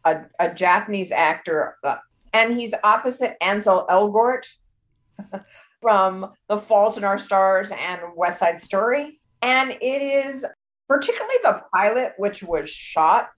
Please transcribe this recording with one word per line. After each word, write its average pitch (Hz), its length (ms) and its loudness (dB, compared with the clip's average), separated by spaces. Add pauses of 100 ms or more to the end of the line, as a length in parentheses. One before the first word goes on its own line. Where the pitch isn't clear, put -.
a, 160 140 2 (200)
a 175 140 0
Japanese 190 580 0
actor, 160 720 -2
uh, 139 120 -2 (360)
and 226 260 2
he's 226 240 -4
opposite 240 600 0
Ansel 196 480 2
Elgort 214 560 2 (720)
<laughs> 196 260 -14 (360)
from 190 520 0 (160)
The 208 100 -2
Fault 214 380 2
in 202 80 -8
Our 196 140 0
Stars 190 520 2
and 175 300 -8 (160)
West 175 240 -2
Side 170 200 0
Story. 247 600 -2 (220)
And 262 280 0
it 262 320 -4
is, 277 420 -4 (440)
particularly 453 560 0
the - 180 2 (100)
pilot, 214 440 2
which 202 260 -6
was 165 260 -4
shot 170 680 0